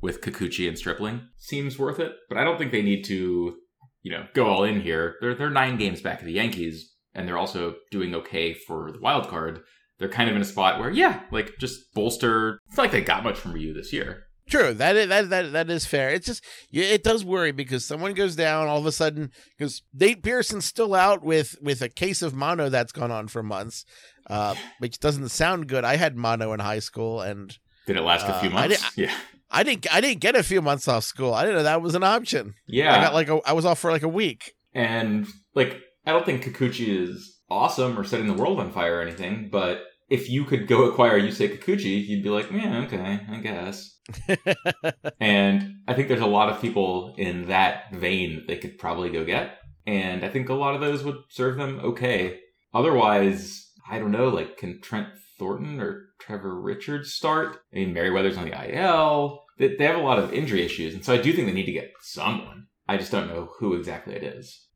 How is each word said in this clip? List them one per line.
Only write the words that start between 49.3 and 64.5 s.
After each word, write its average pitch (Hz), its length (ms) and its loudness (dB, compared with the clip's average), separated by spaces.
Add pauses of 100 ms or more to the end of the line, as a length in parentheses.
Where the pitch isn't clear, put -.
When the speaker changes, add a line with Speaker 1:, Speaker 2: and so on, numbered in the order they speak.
Speaker 1:
And 92 380 -2
I 95 40 -4
think 127 200 -4
a 131 60 -2
lot 139 200 0
of 139 60 -4
those 147 240 -2
would 143 120 -6 (140)
serve 131 260 -2
them 120 240 -6
okay. 117 580 -2 (340)
Otherwise, 107 960 4 (180)
I 110 100 -8
don't 107 140 -2
know, 123 160 4
like, 85 280 -2
can 90 240 -10
Trent 104 280 -8 (300)
Thornton 131 420 -6
or - 260 -8 (140)
Trevor 95 400 -8
Richards 139 520 -8
start? 156 460 -2 (140)
I - 40 -8
mean, 92 160 -2
Merriweather's 92 460 2
on 87 80 -6
the - 120 -8
I - 140 -10
L. 156 720 2 (140)
They, 135 180 4
they 147 80 2
have 160 140 4
a 165 40 0
lot 131 160 4
of 95 140 0
injury 123 300 0
issues, 82 320 -4
and 92 100 -14
so 127 100 2
I 123 40 6
do 131 140 4
think 170 140 2
they 95 80 0
need 95 120 -2
to 92 60 -6
get - 200 -8 (100)
someone. - 640 -8 (220)
I 98 80 0
just 92 160 -4
don't 90 160 -2
know 85 300 -8
who 101 160 0
exactly 85 400 -8
it - 100 -10
is. - 520 -14